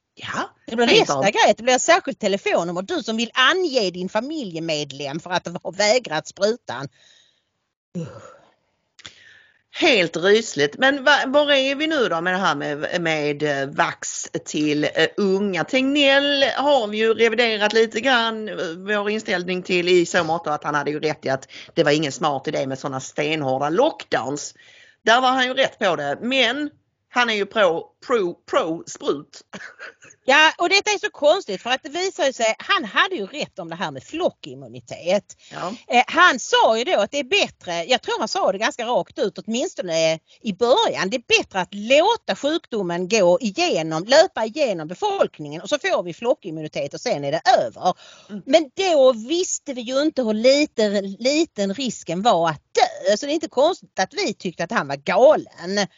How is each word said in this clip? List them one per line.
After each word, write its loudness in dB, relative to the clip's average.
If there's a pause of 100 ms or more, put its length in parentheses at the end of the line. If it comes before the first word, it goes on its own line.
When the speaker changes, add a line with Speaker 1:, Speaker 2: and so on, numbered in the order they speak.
(140)
Speaker 1:
Ja, -8 (160)
Speaker 2:
Det -8
blir 2
Speaker 1:
rent 6
Speaker 2:
nästa 0
Speaker 1:
av. 0
Speaker 2:
grej, 4
det -16
blir 2
ett 0
särskilt 2
telefonnummer. -2
Du -4
som -4
vill -4
ange 2
din -8
familjemedlem -6
för -16
att -2 (160)
ha -8
vägrat 0
sprutan. -4 (3000)
Speaker 1:
Helt 2
rysligt. 2
Men 2
va-, 4
var 2
är 2
vi -2
nu 0
då -2
med -2
det 0
här 2
med, -4
med, -2
eh, -2
vax -4 (160)
till, 0
eh, 2 (100)
unga? 0
Tegnell 2 (120)
har 2
vi -4
ju 2
reviderat 2
lite 2
grann, 0
eh, -8 (220)
vår -2
inställning -4
till 0
i 4
så 0
mått -4
att -4
han -4
hade 0
ju -4
rätt -4
i -4
att -4 (260)
det 2
var 4
ingen 2
smart -2
idé -2
med -6
såna -8
stenhårda -2
lockdowns. -2 (480)
Där 4
var 2
han 0
ju -4
rätt -2
på 2
det. -4
Men 0 (440)
han 2
är 0
ju 0
pro, 2 (240)
pro, 0 (160)
pro -2
sprut. -6
<laughs> -20 (760)
Speaker 2:
Ja, 6
och 0
detta 2
är -2
så -6
konstigt 0
för -8
att -2
det -16
visar -4
ju 0
sig, 0
han -2
hade 0
ju -6
rätt -10
om -12
det -10
här -4
med -12
flockimmunitet. -6 (160)
Speaker 1:
Ja. -8 (220)
Speaker 2:
Eh, 6
han 4
sa 2
ju -4
då 2
att 0
det -4
är -4
bättre, -2
jag 0
tror -4
han -2
sa 0
det -4
ganska -2
rakt -2
ut, -2
åtminstone 0 (220)
i -6
början, 2
det -4
är 0
bättre -4
att -6
låta 0
sjukdomen -4
gå 4
igenom, -2
löpa 4
igenom -4
befolkningen -4
och -14
så -2
får -2
vi -10
flockimmunitet -6
och -14
sen -4
är -2
det -2 (220)
över. -2 (360)
Speaker 1:
Mm. -10
Speaker 2:
Men 4
då 4 (160)
visste -4
vi -8
ju -2
inte -2
hur 0
liten, 2
liten -2
risken -6
var 4
att -10 (120)
dö, 2
så -8
det -2
är 0
inte -4
konstigt 0
att -4
vi -2
tyckte -6
att -8
han -2
var -4
galen. 2 (120)